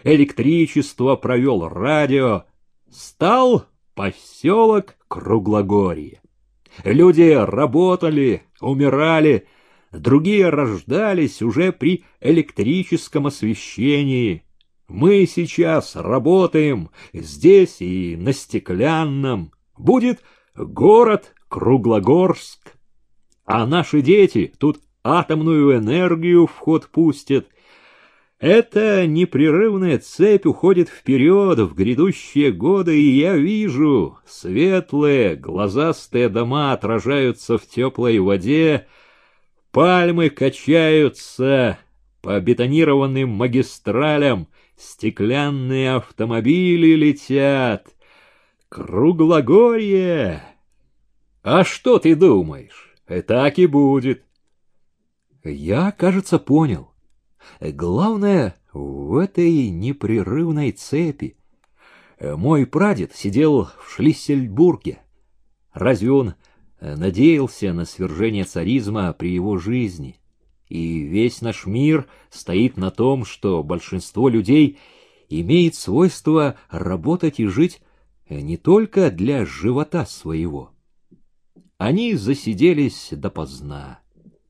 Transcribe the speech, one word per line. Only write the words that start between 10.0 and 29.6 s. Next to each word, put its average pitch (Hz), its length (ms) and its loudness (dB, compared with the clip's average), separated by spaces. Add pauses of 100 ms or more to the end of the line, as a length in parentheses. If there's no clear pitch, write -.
рождались 147 920 -2
уже 147 300 0
при 170 340 -2 (140)
электрическом 156 1080 -2
освещении. 123 1160 -2 (440)
Мы 180 380 2
сейчас 165 720 -2
работаем 135 920 0 (220)
здесь 85 720 2
и 90 360 -6
на 101 160 -4
Стеклянном. 135 1160 -4 (260)
Будет 247 440 2 (340)
город - 800 2 (140)
Круглогорск. 117 1300 0 (720)
А 117 200 -2
наши 151 360 0
дети 180 560 2
тут 147 220 -2 (240)
атомную 156 760 2
энергию 170 680 2
в - 40 -18
ход - 360 -2
пустят. 143 600 -2 (920)
Эта 208 680 2
непрерывная 170 880 2